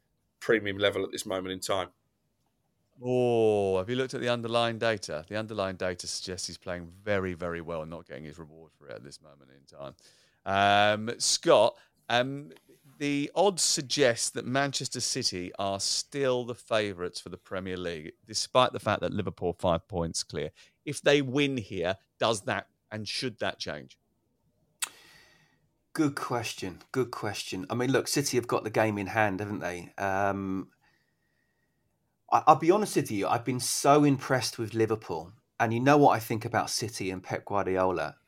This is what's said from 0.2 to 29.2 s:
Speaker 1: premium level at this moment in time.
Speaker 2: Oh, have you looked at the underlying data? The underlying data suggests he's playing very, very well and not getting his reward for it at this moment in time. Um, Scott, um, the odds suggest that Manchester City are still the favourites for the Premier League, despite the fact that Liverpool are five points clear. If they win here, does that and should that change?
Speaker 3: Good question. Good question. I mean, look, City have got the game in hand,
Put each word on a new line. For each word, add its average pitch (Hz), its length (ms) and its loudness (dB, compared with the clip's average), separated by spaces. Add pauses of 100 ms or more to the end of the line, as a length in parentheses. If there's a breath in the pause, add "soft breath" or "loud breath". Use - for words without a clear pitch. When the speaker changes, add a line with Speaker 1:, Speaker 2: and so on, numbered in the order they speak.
Speaker 1:
premium 104 380 0
level 98 260 2
at - 80 -6
this - 140 -8
moment 95 260 -4
in 92 80 -8
time. 92 300 -4 (1160)
Speaker 2:
Oh, 113 760 4
have 95 100 -4
you 127 80 -2
looked 131 160 -4
at 131 80 -6
the 123 80 -2
underlying 117 480 0
data? 104 500 -4
The 101 80 -8
underlying 107 400 -4
data 90 320 -6
suggests - 400 -8
he's 85 100 -12
playing 87 320 -10 (140)
very, 98 300 0
very 85 260 -6
well 82 220 -8
and 78 100 -10
not 82 160 -14
getting 73 160 -14
his 76 160 -16
reward 80 380 -20
for 71 100 -20
it 64 60 -14
at 55 100 -16
this 71 180 -18
moment 71 300 -20
in 69 260 -20
time. 69 180 -14 (500 soft breath)
Um, 104 720 4
Scott, - 560 6 (320 soft breath)
um, 135 440 0 (480)
the 143 360 0
odds 180 260 4
suggest 127 720 2
that 127 100 -6
Manchester 131 560 -2
City 92 580 -2
are 98 220 -2
still 127 640 -2
the 117 100 -8
favourites 98 640 -2
for - 80 -16
the 87 100 -12
Premier 95 380 -8
League, 85 380 -8 (120)
despite - 460 2
the 107 80 -6
fact 104 220 -2
that - 100 -2
Liverpool 95 380 -4
are 85 100 -4
five 85 300 0
points 82 340 -4
clear. 76 280 -8 (340 soft breath)
If 147 160 -10
they 147 200 4
win 139 360 0
here, 95 400 -4 (220)
does 113 240 0
that 101 240 -4 (220)
and 107 160 -10
should 113 340 -6
that 98 200 -4
change? 73 380 -10 (1900 loud breath)
Speaker 3:
Good 143 240 0
question. 98 640 -6 (140)
Good 123 180 0
question. 98 580 -6
I 117 60 -4
mean, 123 160 0
look, 127 160 2
City 139 300 0
have 117 100 -2
got 120 160 0
the 107 60 -4
game 110 280 2
in 101 100 -4
hand, 101 340 0